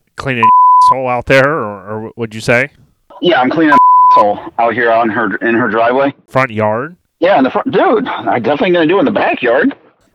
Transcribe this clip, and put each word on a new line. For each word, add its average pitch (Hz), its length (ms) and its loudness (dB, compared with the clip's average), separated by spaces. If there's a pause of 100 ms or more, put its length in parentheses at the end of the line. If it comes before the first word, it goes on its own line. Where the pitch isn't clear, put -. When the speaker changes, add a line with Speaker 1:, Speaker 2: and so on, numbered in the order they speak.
(140)
Speaker 1:
Cleaning 127 300 -4 (220)
<laughs> 1017 180 4
asshole 131 240 0
out 123 180 -4
there, 135 260 4
or, 107 540 -8
or - 40 -14
what'd 110 260 -10
you 110 40 -10
say? 127 300 -2 (500)
Speaker 2:
Yeah, - 200 0
I'm - 100 0
cleaning - 260 2 (180)
<laughs> 1017 180 4
asshole 104 480 0
out 117 140 0
here 117 180 0
on 113 180 0
her, 107 280 -4
in 117 180 -2
her 117 120 0
driveway. 123 460 0 (140)
Speaker 1:
Front 131 240 -2
yard? 110 440 -4 (220)
Speaker 2:
Yeah, 180 180 2
in 151 60 2
the 262 80 0
front. - 220 -4
Dude, 262 340 0
I'm 110 380 -6
definitely 165 260 -2
gonna 170 160 0
do 185 120 0
it - 20 2
in 147 60 0
the 117 40 0
backyard. 160 640 -2 (380)